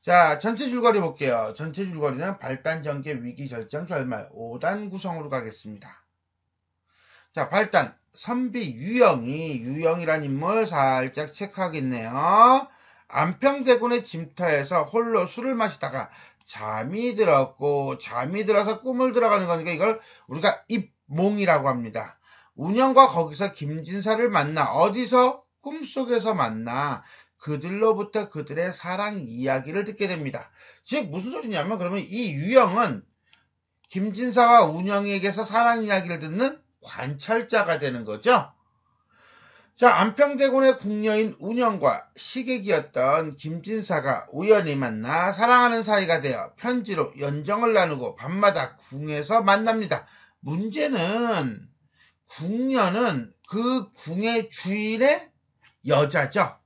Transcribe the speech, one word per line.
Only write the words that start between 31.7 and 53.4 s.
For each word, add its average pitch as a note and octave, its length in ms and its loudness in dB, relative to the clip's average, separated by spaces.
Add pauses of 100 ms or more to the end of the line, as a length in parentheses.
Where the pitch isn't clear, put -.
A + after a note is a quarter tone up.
그러면 F3+ 220 -4
이 F#3+ 320 -6
유영은 F#3 720 4 (840)
김진사와 A#3 760 6
운영에게서 G3 800 -2
사랑 A#3 400 2
이야기를 F#3 360 -2
듣는 G3 400 -2 (220)
관찰자가 E3+ 960 -2
되는 B2 260 -4
거죠. C#3 460 2 (1200)
자, A#3+ 200 8
안평대군의 C4 840 4
궁녀인 G#3+ 600 -2
운영과 G3+ 760 0
시객이었던 D#3+ 1200 -2
김진사가 D#3+ 960 -4
우연히 F3+ 440 2
만나 C3+ 560 -2
사랑하는 A#3 520 4
사이가 F#3 380 2
되어 B2+ 340 -4
편지로 G#3 640 -4
연정을 D3+ 540 0
나누고 D3+ 420 2
밤마다 F3 640 0
궁에서 D3+ 640 -2
만납니다. G#3 680 2 (320)
문제는 G3+ 1300 -2 (600)
궁녀는 G#3 1040 -2 (160)